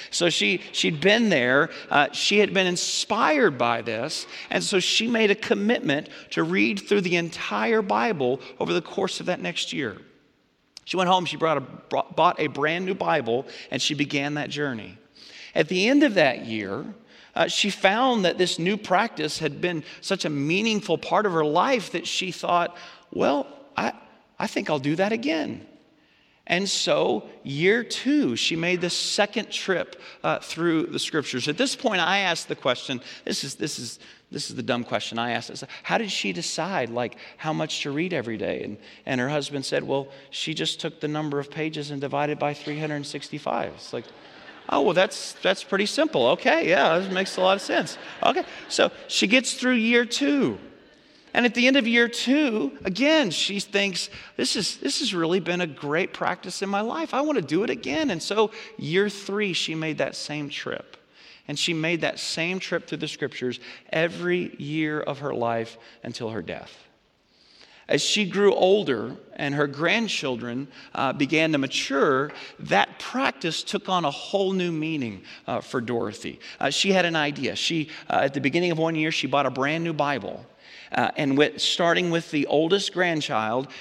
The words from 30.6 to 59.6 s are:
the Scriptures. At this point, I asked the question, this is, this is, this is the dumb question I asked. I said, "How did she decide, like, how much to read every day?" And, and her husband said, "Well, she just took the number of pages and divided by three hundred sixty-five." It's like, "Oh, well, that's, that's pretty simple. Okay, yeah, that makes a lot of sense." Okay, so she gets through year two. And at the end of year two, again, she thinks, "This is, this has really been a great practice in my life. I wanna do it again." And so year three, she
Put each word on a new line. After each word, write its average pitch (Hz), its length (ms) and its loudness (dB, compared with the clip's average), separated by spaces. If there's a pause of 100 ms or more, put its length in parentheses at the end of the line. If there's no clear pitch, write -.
the 143 120 -6
Scriptures. 127 480 -4
At 151 100 -2
this - 180 0
point, 202 260 0
I 185 180 4
asked 175 300 0
the 117 60 -4
question, 127 460 -2 (220)
this - 200 -4
is, 139 120 -8
this - 240 -6
is, 120 180 -10 (320)
this - 200 -8
is 113 80 -12
the 120 40 -6
dumb 120 220 -2
question 113 340 -4
I 120 140 0
asked. 117 180 -4
I - 40 -12
said, - 160 -12 (140)
"How 175 140 2
did 208 140 -4
she 196 220 -2
decide, 165 560 -2
like, 117 260 -4 (220)
how 156 160 -4
much 160 300 -4
to 147 80 -4
read 170 200 -2
every 117 240 -2
day?" 90 260 -2
And, 104 160 -8 (280)
and 123 160 -2
her 131 80 0
husband 143 340 -4
said, 143 220 -2
"Well, 135 240 -2 (220)
she - 220 -4
just 160 280 -4
took - 180 -8
the 151 80 -4
number 151 320 -2
of 139 100 -6
pages 156 420 -6
and 139 100 -6
divided 147 380 -2
by 147 140 0
three 147 240 -8
hundred 151 280 -4
sixty-five." - 680 -6
It's - 180 -14
like, 120 120 -8 (640)
"Oh, 143 120 2
well, 175 120 4
that's, - 400 0 (100)
that's 190 200 0
pretty 202 220 0
simple. 202 440 2
Okay, 262 400 4
yeah, 165 300 6
that 190 120 -2
makes 190 260 -2
a 185 40 0
lot 185 140 6
of 202 60 -2
sense." 294 360 -2 (260)
Okay, 285 200 4 (240)
so - 240 2 (160)
she - 200 0
gets 254 260 4
through 247 220 2
year 240 300 4
two. 254 540 0 (760)
And 240 100 4
at 220 80 2
the 247 140 4
end 269 80 6
of 262 100 4
year 233 220 4
two, 262 640 2 (120)
again, 240 460 2
she 190 300 -2
thinks, 196 500 -2 (280)
"This 269 180 0
is, 202 220 -2
this 277 220 -2
has 247 140 -2
really 170 260 2
been 175 220 -2
a 175 60 0
great 151 460 -2
practice - 480 -4
in 196 80 -2
my 202 120 0
life. 294 320 -4
I 262 80 2
wanna 294 220 0
do 190 200 0
it - 60 0
again." 285 400 -2
And 170 140 -2
so 214 280 0 (260)
year 185 300 2
three, 202 460 -4
she 160 220 -2